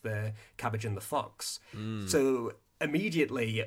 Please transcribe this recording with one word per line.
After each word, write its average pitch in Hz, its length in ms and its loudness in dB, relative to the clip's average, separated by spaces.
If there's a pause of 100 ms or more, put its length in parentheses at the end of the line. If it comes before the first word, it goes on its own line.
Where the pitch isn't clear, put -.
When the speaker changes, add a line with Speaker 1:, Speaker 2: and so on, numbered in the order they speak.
Speaker 1:
the 107 320 -2 (240)
cabbage, 110 260 -2
and 104 140 -2
the 95 40 -6
fox. - 600 -4 (120)
Speaker 2:
Mm. 107 360 -4
Speaker 1:
So 131 460 4 (260)
immediately, 147 840 2